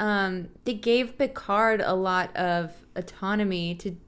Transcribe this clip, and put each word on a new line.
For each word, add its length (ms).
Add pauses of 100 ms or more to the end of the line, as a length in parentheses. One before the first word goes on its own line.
um, 480 (160)
they 80
gave 440
Picard 640
a 160
lot 400
of 380 (240)
autonomy 800
to 200 (120)